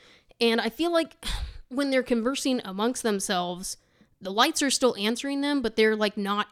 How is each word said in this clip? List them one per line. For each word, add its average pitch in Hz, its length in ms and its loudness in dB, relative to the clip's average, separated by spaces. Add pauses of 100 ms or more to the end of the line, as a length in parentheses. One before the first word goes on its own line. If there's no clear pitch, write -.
(420)
And 233 180 4
I 220 100 -2
feel 330 220 -2
like 330 320 -2 (220)
<sighs> - 240 -14
when 277 220 -2
they're 262 120 4
conversing 254 600 0
amongst 208 400 -2
themselves, 185 760 -2 (440)
the 190 100 -8
lights 247 300 4
are 285 80 2
still 240 280 2
answering 240 440 -2
them, 285 200 0
but 226 140 -2
they're, 220 200 4
like, 214 220 0
not 202 340 -2